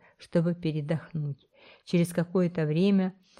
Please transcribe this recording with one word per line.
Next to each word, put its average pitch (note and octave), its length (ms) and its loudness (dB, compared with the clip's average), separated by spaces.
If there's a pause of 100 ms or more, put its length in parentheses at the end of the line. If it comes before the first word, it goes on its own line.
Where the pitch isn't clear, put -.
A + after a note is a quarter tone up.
(180)
чтобы E3+ 360 0
передохнуть. D#3 920 -4 (380)
Через E3+ 280 0
какое-то E3+ 540 0
время F#3 480 2 (260)